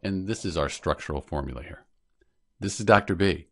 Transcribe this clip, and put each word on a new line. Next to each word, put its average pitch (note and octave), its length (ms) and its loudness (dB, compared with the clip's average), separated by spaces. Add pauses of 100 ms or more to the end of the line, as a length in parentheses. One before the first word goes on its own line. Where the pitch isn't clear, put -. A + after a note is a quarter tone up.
and F#2+ 240 -4
this G#2 200 -4
is E2+ 100 -4
our D2 140 0
structural - 500 -4
formula C2+ 420 -6
here. - 220 -16 (720)
This G2 220 -6
is G#2 60 -2
Doctor G#2 280 6
B F2+ 380 2